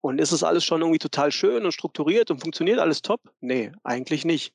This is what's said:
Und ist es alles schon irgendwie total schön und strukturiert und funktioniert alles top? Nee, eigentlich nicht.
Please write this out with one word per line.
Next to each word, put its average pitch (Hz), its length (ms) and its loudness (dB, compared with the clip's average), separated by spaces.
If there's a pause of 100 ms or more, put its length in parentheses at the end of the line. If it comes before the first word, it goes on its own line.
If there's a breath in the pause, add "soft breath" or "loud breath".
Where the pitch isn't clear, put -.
Und 139 200 -2
ist 151 120 2
es 160 100 0
alles 170 220 2
schon 165 160 0
irgendwie 165 180 2
total 143 320 0
schön 214 340 0
und 175 80 0
strukturiert 170 600 0
und 135 80 -4
funktioniert 175 400 0
alles 165 220 2
top? 226 180 -2 (200)
Nee, 123 300 -2 (140)
eigentlich 127 400 -4
nicht. 165 300 -2